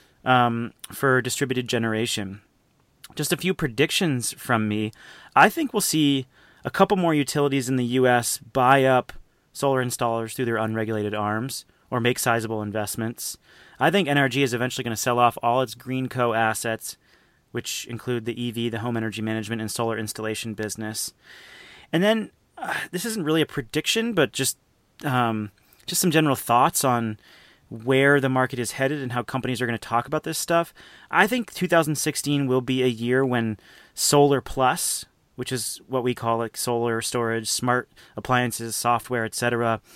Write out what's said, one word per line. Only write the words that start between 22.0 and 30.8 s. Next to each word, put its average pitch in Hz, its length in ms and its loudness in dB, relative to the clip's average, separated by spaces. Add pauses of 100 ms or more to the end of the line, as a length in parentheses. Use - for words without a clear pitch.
then, 214 280 0 (260)
uh, - 160 -8 (180)
this 175 140 -6
isn't 220 180 -4
really 156 180 2
a 143 60 0
prediction, 226 640 -2
but 151 200 2
just, - 240 -2 (480)
um, 113 460 0 (340)
just - 160 -2
some 180 100 4
general 151 240 4
thoughts 123 480 4
on 117 340 0 (520)
where 135 500 4
the 135 100 0
market 127 300 0
is 117 140 -4
headed 139 280 -2
and 120 120 -6
how 120 100 -4
companies 127 380 -4
are 123 40 -2
gonna 117 120 -2
talk 117 280 -2
about 151 180 -4
this 156 140 -6
stuff. 170 360 0 (360)